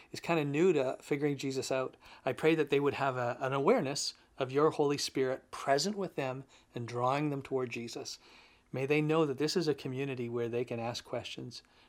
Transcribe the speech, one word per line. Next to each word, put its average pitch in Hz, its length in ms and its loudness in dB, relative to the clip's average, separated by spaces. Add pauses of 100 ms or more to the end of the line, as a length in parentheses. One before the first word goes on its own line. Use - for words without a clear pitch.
(120)
is - 80 -12
kinda 165 240 0
new 151 280 4
to 131 280 2
figuring 143 360 0
Jesus 135 360 -4
out. 131 240 -2 (280)
I 135 80 0
pray 160 220 4
that 156 160 2
they 143 100 4
would 143 140 2
have 135 220 0
a, 123 240 0
an 131 120 0
awareness 143 640 2 (240)
of 131 140 -2
your 147 180 6
Holy 143 280 2
Spirit 131 520 -2
present 147 460 0
with 190 180 -6
them 131 300 -4 (300)
and 120 140 -6
drawing 127 420 0
them 139 120 -4
toward 127 280 -2
Jesus. 117 500 -10 (520)
May 131 140 -4
they 147 160 4
know 156 240 4
that 135 120 -2
this 151 180 0
is 160 120 2
a 147 60 4
community 131 540 -4
where 117 200 -2
they 120 160 0
can 120 160 -6
ask 117 240 -6
questions, 123 580 -10 (260)